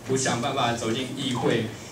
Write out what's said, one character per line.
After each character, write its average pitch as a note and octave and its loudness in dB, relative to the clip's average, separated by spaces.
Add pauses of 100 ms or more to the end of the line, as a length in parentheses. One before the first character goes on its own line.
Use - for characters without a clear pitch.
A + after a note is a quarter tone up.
不 C3 2
想 A#2+ 0
办 C3+ -2
法 A#2+ 2
走 A2 0
进 B2+ -2
议 B2 -2
会， A#2+ 2 (280)